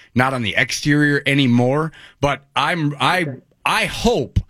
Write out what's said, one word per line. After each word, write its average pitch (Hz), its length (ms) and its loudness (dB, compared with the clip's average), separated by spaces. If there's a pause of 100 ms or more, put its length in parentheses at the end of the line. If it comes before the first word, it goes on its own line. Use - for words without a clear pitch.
(160)
not 131 180 2
on 123 80 -4
the 92 140 -4
exterior 147 680 0
anymore. 139 680 2 (300)
But 139 240 -2 (100)
I'm, 147 440 0
I, 160 280 0 (380)
I 196 200 0
hope 180 540 0 (120)